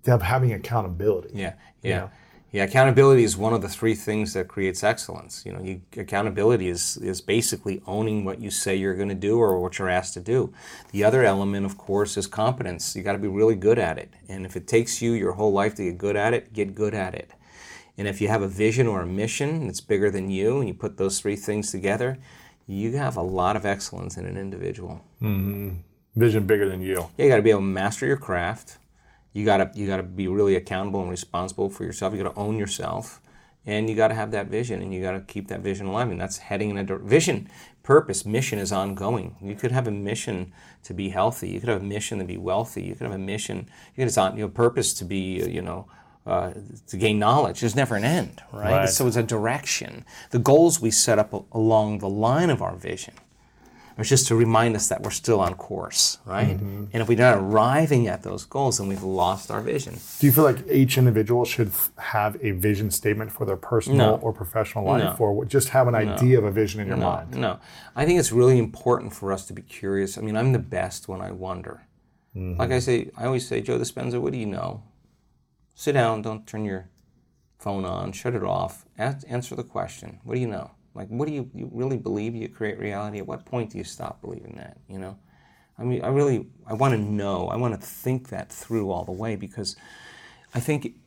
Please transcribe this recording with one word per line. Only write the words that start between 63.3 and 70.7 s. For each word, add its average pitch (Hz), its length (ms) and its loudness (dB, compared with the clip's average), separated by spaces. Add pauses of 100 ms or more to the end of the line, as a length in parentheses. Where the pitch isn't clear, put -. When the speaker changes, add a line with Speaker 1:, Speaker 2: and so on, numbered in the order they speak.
Speaker 1:
for - 140 -8
their 98 120 -2
personal 110 400 2
Speaker 2:
No. 107 200 8
Speaker 1:
or 113 160 -2
professional 104 520 -4
life, 101 180 4
Speaker 2:
No. - 120 -2 (100)
Speaker 1:
or 104 60 4
w-, 110 180 0
just 139 200 4
have 131 180 6
an 120 60 2
Speaker 2:
No. 113 60 4
Speaker 1:
idea 107 380 6
of 110 60 6
a 101 80 2
vision 104 300 0
in 98 80 -4
your 95 80 -2
Speaker 2:
No, 87 120 2
Speaker 1:
mind? 85 260 -6
Speaker 2:
no. 113 220 -2 (380)
I 139 100 0
think 175 140 6
it's 127 140 2
really 123 260 8
important - 540 0
for 98 180 -6
us 95 160 -4
to 95 60 -12
be 92 80 -12
curious. 98 560 -4
I 104 40 -8
mean, 107 140 -4
I'm 127 160 2
the 117 80 4
best 90 480 -6